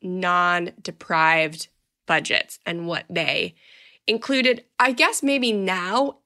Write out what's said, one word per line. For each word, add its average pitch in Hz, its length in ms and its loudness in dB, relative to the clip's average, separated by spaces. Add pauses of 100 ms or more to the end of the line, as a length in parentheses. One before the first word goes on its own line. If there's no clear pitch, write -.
non-deprived 175 1700 0 (360)
budgets - 640 0
and 170 200 -6
what 170 220 -6
they 165 460 -4 (500)
included, 240 580 0 (160)
I 254 120 4
guess 311 320 2
maybe 262 300 2
now, 190 720 -2